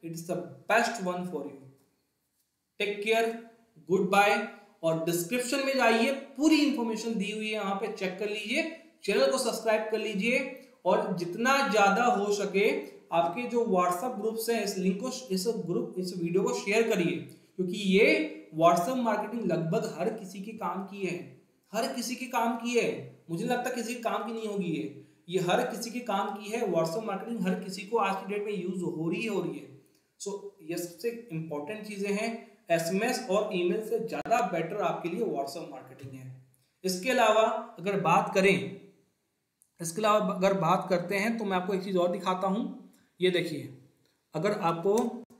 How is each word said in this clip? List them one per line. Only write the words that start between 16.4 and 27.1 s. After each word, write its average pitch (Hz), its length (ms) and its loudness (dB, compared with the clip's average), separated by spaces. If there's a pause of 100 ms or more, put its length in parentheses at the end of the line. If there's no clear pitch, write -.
को 240 120 0
शेयर 226 340 2
करिए, 175 260 2 (400)
क्योंकि 185 220 -4
ये 226 800 4
WhatsApp 175 420 4
मार्केटिंग 214 540 -2
लगभग 165 460 0
हर 196 120 0
किसी 196 320 -10
के 220 160 -10
काम 185 280 -4
की 196 200 -8
है, 165 120 -2 (560)
हर 233 220 -2
किसी 247 200 -4
के 254 100 -8
काम 233 320 0
की 240 200 0
है। 185 120 2 (400)
मुझे 170 160 -4
लगता 247 240 0
है 247 60 -4
किसी 233 200 -4
के 233 60 -10
काम 220 240 -2
की 233 80 -6
नहीं 220 140 -6
होगी 196 240 -2
ये, - 340 -6 (240)
ये 180 120 0
हर 208 240 2
किसी - 260 -6
के 247 140 -6
काम 202 300 0
की 208 140 -10
है। 226 180 -2
WhatsApp 170 400 0
मार्केटिंग 202 400 -4